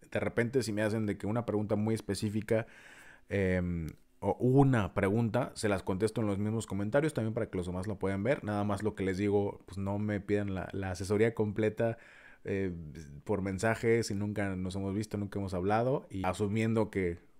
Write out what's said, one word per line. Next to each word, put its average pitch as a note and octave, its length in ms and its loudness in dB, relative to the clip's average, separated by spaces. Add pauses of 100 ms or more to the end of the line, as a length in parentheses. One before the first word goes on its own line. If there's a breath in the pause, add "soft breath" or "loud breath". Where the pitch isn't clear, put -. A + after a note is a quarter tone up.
De - 100 -2
repente, A#2 440 0
si A2 80 -4
me G#2 120 -2
hacen A2 220 0
de G2+ 120 -2
que F#2+ 100 -6
una A2+ 180 -2
pregunta G#2 300 0
muy G#2+ 200 2
específica, G#2+ 720 -2 (640 loud breath)
em, F2+ 580 2 (320)
o G2 200 0
una B2+ 540 6
pregunta, A2 600 2
se - 140 -2
las G2 160 2
contesto G#2 380 0
en G#2+ 60 0
los G2+ 120 0
mismos G#2+ 260 -2
comentarios A#2 480 0
también A2 200 -2
para A2 160 -4
que - 80 -6
los F2 100 -4
demás F#2 200 -4
lo G2+ 120 -6
puedan G2 240 0
ver. C3+ 200 0
Nada G#2 200 0
más G2+ 180 -2
lo G#2 140 -2
que G2 80 -4
les F#2+ 140 0
digo, G2+ 480 2
pues F#2 120 -14
no G2 220 -2
me G#2 220 -2
pidan G2+ 340 0
la, F2+ 160 -6
la F#2+ 200 -4
asesoría G#2 440 2
completa, A2 640 0 (480 loud breath)
eh, G2 260 -2 (540)
por G2+ 160 0
mensaje A2+ 600 2
si G2+ 120 -4
nunca G2+ 400 -2
nos F#2 200 -4
hemos G2 200 -4
visto, G#2+ 220 -4
nunca G2+ 220 -4
hemos F#2+ 140 -4
hablado, A2 560 0
y F#2+ 160 -4
asumiendo G#2+ 640 0
que F2+ 300 -2 (200)